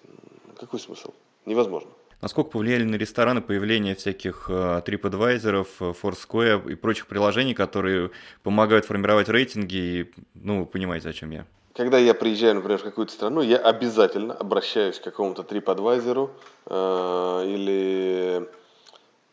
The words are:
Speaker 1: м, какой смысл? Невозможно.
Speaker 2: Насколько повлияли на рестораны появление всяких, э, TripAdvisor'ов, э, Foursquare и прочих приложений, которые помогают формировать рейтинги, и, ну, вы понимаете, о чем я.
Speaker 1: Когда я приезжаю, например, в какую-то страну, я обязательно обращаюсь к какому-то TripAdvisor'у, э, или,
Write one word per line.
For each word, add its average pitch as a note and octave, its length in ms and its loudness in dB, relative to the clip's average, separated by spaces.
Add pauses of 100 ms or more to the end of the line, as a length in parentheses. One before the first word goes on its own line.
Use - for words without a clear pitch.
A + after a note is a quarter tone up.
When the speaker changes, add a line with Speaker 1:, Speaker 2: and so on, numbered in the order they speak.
Speaker 1:
м, - 540 -20
какой A#2+ 200 -10
смысл? - 300 -16 (380)
Невозможно. G#2 420 -2 (320)
Speaker 2:
Насколько D3 300 -4
повлияли A#2+ 320 0
на A2 120 0
рестораны A#2 460 0
появление G#2 540 0
всяких, - 540 -8
э, F2+ 360 0
TripAdvisor'ов, G2+ 840 0 (140)
э, F2+ 200 -4
Foursquare G#2 720 0
и E2 40 -8
прочих A2 320 -2
приложений, G#2 460 0
которые F#2+ 580 0 (320)
помогают G#2+ 420 4
формировать G#2 420 4
рейтинги, G#2+ 480 0
и, F2 360 -4 (220)
ну, G2+ 280 -2
вы E2+ 40 -4
понимаете, F2 440 -6
о D#2+ 40 -8
чем D#2 180 -12
я. D#2+ 140 -12 (300)
Speaker 1:
Когда B2 220 4
я A#2+ 160 8
приезжаю, A2 420 2
например, G2 240 0
в - 40 -12
какую-то G#2+ 280 -6
страну, B2+ 300 -2
я A#2+ 160 6
обязательно A2+ 800 2
обращаюсь G2 640 -2
к - 40 -18
какому-то F#2 380 -4
TripAdvisor'у, A#2 880 -2 (380)
э, F#2 800 -2
или, F#2+ 1000 -2 (840)